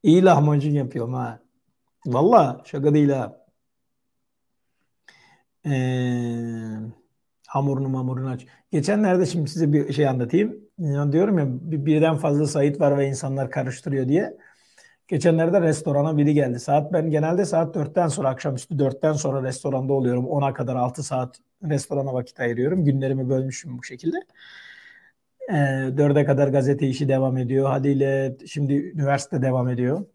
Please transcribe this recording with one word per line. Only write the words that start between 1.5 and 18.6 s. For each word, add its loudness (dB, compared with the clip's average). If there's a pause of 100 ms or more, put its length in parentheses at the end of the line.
Valla 4
şaka 0
değil 6
ha. -4 (2250)
Ee, -2 (720)
hamurunu -2
mamurunu -4
aç. -10 (260)
Geçenlerde 2
şimdi -2
size 0
bir 0
şey 2
anlatayım. 0 (220)
Yani 0
diyorum 2
ya 2
bir-, -4
birden 4
fazla 0
Sait 0
var 4
ve 2
insanlar -4
karıştırıyor -4
diye. 0 (680)
Geçenlerde 2
restorana 0
biri 4
geldi. 0
Saat, 0
ben 0
genelde 0
saat 0
dörtten -2
sonra, -2
akşamüstü -6